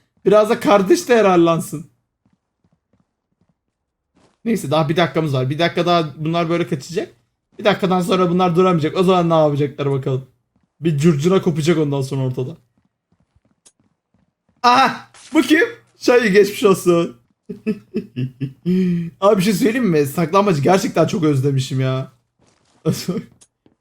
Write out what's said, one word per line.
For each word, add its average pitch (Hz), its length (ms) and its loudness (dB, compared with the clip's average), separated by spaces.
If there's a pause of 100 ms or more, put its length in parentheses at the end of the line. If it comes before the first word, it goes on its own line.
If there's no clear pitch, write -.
(240)
Biraz 208 260 4
da 233 100 -2
kardeş 302 480 2
de 247 60 4
yararlansın. 170 720 2 (2500)
Neyse 196 260 -4
daha 151 180 0
bir 160 80 -2
dakikamız 160 380 -2
var. 131 160 -2
Bir 151 80 -6
dakika 170 280 -2
daha 170 320 -2
bunlar 165 300 -4
böyle 170 180 -2
kaçacak. 170 460 -8 (460)
Bir 214 60 -14
dakikadan 196 360 0
sonra 180 300 0
bunlar 180 260 0
duramayacak. 175 400 0
O 185 60 0
zaman 175 280 2
ne 165 40 2
yapacaklar 143 560 0
bakalım. 135 360 -4 (540)
Bir 151 180 -2
curcuna 170 440 2
kopacak 160 360 0
ondan 139 240 -2
sonra 135 200 -6
ortada. 131 340 -6 (2000)
Aha! 247 460 2 (260)
Bu 311 80 2
kim? 339 260 2 (300)
Şey 233 320 2
geçmiş 202 340 2
olsun. 175 520 2 (320)
<laughs> - 80 -14 (1600)
Abi 202 160 4
bir 185 60 -2
şey 214 100 0
söyleyeyim 220 360 0
mi? 147 180 2
Saklambaç 170 560 0
gerçekten 180 440 0
çok 175 180 -4
özlemişim 135 560 -2
ya. 131 320 -6 (720)
<laughs> 160 80 -2 (880)